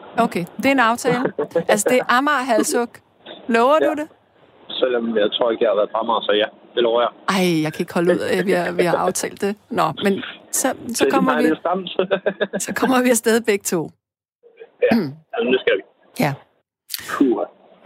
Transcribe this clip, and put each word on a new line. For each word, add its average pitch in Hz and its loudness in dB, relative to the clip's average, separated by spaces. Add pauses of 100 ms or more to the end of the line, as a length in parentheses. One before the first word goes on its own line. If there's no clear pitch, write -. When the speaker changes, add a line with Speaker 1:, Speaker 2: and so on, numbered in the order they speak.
(180)
Speaker 1:
Okay, 220 0 (120)
det 214 -2
er 277 4
en 269 2
aftale. 240 0 (120)
Speaker 2:
<laughs> - 0
Speaker 1:
Altså, 214 2
det 254 4
er 247 2 (140)
Amager 277 0
Halshug. 247 0 (580)
Lover 240 4
Speaker 2:
Ja. 285 2
Speaker 1:
du 302 0
det? 311 -8 (640)
Speaker 2:
Selvom 117 0
jeg 104 2
tror 120 0
ikke, 113 -2
jeg 107 4
har 98 2
været 104 0
på 107 -2
Amager, 113 0
så - -2
ja, 104 2 (300)
det 120 2
lover 117 2
jeg. 113 0 (200)
Speaker 1:
Ej, 180 0
jeg 156 -4
kan - -4
ikke - -16
holde 180 2
ud, - -2 (200)
at 180 -2
vi 196 0
har, 175 0
vi 180 0
har 170 0
aftalt 180 -4
det. 202 -2 (140)
Nå, 185 0 (200)
men 196 2 (380)
så, - -2 (120)
så 233 -2
Speaker 2:
Det - 2
er 277 2
Speaker 1:
kommer 190 2
Speaker 2:
mig, 151 0
Speaker 1:
vi, 156 4
Speaker 2:
det 156 0
er - -10
stamt. 180 -4 (380)
<laughs> 202 -6
Speaker 1:
så 208 -8
kommer 254 2
vi 247 2
afsted 226 2
begge 202 0
to. 165 -4 (1000)
Speaker 2:
Ja, 226 4
Speaker 1:
Mm. 147 -2 (240)
Speaker 2:
jamen, 240 0
det - 2
skal 113 2
vi. - -6 (380)
Speaker 1:
Ja. 147 0 (840)
Speaker 2:
Puha. 123 2 (420)